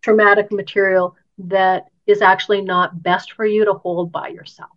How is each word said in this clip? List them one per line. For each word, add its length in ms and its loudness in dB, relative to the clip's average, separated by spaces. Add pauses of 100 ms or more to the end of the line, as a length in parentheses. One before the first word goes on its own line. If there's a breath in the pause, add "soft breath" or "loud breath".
traumatic 500 2
material 640 -2 (220)
that 500 -2 (180)
is 160 2
actually 400 2
not 400 -4
best 320 -4
for 120 -8
you 200 0
to 80 0
hold 380 -6
by 160 -10
yourself. 500 -20